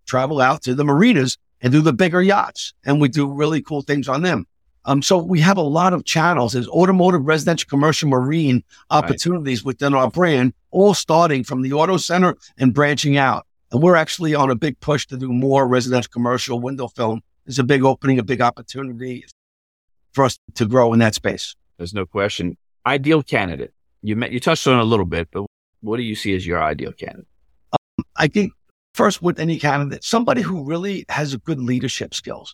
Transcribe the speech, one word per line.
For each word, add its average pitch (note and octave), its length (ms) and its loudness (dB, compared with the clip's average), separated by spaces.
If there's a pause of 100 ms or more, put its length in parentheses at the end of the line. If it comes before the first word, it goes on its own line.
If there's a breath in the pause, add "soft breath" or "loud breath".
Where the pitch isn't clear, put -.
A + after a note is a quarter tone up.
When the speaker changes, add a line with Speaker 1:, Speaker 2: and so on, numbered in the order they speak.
Speaker 1:
travel C3+ 360 -2
out C#3 220 2
to B2+ 100 -2
the C#3+ 100 0
marinas D3 540 2 (240)
and B2+ 100 0
do D3 100 4
the D#3 120 2
bigger F3+ 280 2
yachts. - 520 0 (120)
And C#3+ 140 2
we C#3+ 100 4
do C#3 220 -2
really D3 300 -2
cool D3 200 -6
things C#3+ 260 -2
on C3+ 140 -2
them. D#3+ 240 -2 (400)
Um, C#3 160 2
so F#3 160 2
we F3 220 0
have F#3+ 180 4
a F3+ 40 0
lot E3 320 2
of F3 100 -4
channels. D#3+ 500 0
There's B2 140 -2
automotive, F3+ 580 4
residential, D#3 440 0
commercial, D3 400 2
marine C3+ 540 2 (280 soft breath)
Speaker 2:
Right. D3+ 60 2
Speaker 1:
opportunities D3+ 680 -2
within C#3 300 -2
our C3 160 2
brand, C#3 440 2 (180)
all G3 220 4
starting D#3 500 2
from C3 180 -6
the C3 120 -2
auto E3 240 2
center F3+ 380 0 (220 soft breath)
and C3 160 2
branching C#3+ 420 2
out. C3+ 320 0 (240)
And B2 100 0
we're F3 140 6
actually D#3+ 400 0
on C3+ 160 2
a B2 40 2
big D3+ 260 -4
push C#3+ 260 -2
to C3+ 100 -12
do C3 140 -6
more C3+ 360 2
residential, B2 440 0
commercial A#2+ 480 -4
window C3 280 -8
film. A2+ 340 -4 (240)
There's C3 140 -6
a C3 40 0
big C3 200 4
opening, C3 360 2
a A#2 40 -2
big B2 180 -4
opportunity B2 840 -6 (880)
for C3+ 140 2
us A#2+ 120 -2 (180)
to A#2 100 0
grow A#2 280 4
in A#2 60 6
that A2+ 160 4
space. - 400 -6 (220)
Speaker 2:
There's F2 160 -12
no G2 120 -6
question. G2 520 -4 (280)
Ideal C#3 380 2
candidate. E2+ 500 -4 (280)
You G#2+ 140 -4
met, A#2 160 -4
you B2 80 -6
touched D#3+ 280 0
on C3 100 6
it A#2+ 40 4
a A2 40 2
little A2 200 2
bit, E2 260 -6
but G2+ 140 -8 (340)
what A2 180 -6
do B2 60 -6
you G#2+ 120 -6
see G2 200 -2
as F#2 100 -6
your E2+ 160 -2
ideal D2+ 300 -4
candidate? - 340 -16 (460)
Speaker 1:
Um, - 340 -6 (120)
I D#3 100 2
think G3+ 240 -2 (420)
first G#3+ 280 0
with F3 180 -2
any D#3+ 180 -2
candidate, C#3+ 460 -4
somebody A#3+ 380 0
who E3+ 240 -4
really F3 440 -6
has C#3 240 -4
a A#2+ 60 -8
good D#3 200 -6
leadership B2 540 -4
skills. - 400 -14